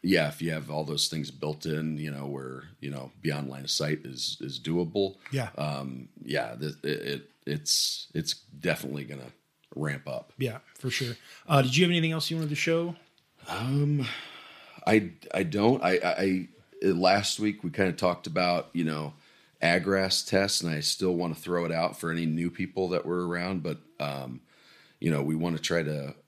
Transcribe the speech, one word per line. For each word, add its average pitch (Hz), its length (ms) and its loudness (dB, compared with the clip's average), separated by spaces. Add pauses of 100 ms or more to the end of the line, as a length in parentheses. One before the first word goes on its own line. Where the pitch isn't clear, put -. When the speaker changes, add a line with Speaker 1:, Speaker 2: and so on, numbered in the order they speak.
Speaker 1:
yeah, 85 240 6
if 76 140 -6
you 82 100 -2
have 78 180 -6
all 78 160 -4
those 73 220 -2
things 78 240 -4
built 76 340 -6
in, 78 320 -2
you 76 140 -6
know, 69 160 -8
where, 67 380 -8 (140)
you 69 100 -8
know, 67 220 -8 (100)
beyond 73 280 -2
line 67 140 -12
of 69 80 -4
sight 76 340 0
is, - 360 -6
is 67 180 -8
doable. 87 580 0 (140)
Speaker 2:
Yeah. 127 260 -2
Speaker 1:
Um, 67 520 -6 (140)
yeah, 60 320 -2
the, 71 120 -6 (160)
it, 73 180 -2
it, 69 280 -6 (160)
it's, - 680 0
it's - 200 -2 (260)
definitely 73 460 -2
gonna 65 260 -12 (440)
ramp 71 320 -4
up. - 300 -8
Speaker 2:
Yeah, 123 220 -4 (160)
for 131 160 -6
sure. 120 260 -4 (300)
Uh, 143 160 6
did 127 120 2
you 170 100 6
have 170 60 4
anything 165 200 2
else 160 180 -2
you 160 80 -2
wanted 156 120 -2
to 151 60 -2
show? 170 400 0 (520)
Speaker 1:
Um, 139 580 2 (800)
I, 104 260 6 (220)
I 95 100 0
don't, 101 400 4
I, 90 140 6
I, 92 500 2 (360)
I, 92 40 6
last 92 520 4
week 104 240 0
we 90 60 -2
kinda 95 240 2
talked 87 340 0
about, 87 460 2
you 85 120 0
know, 76 280 -2 (480)
agrass 92 680 2
tests, 98 340 2
and 87 100 0
I 78 100 -2
still 92 340 2
wanna 85 200 -2
throw 85 300 -2
it 82 60 -2
out 82 280 0
for 82 120 -2
any 82 140 0
new 82 240 0
people 92 400 -2
that 90 160 0
were 90 220 0
around, 87 360 -2
but, 76 160 -4 (200)
um, 69 420 -6 (600)
you 82 100 2
know, 71 100 2
we 78 140 0
wanna 82 240 0
try 85 240 0
to 73 320 -4 (120)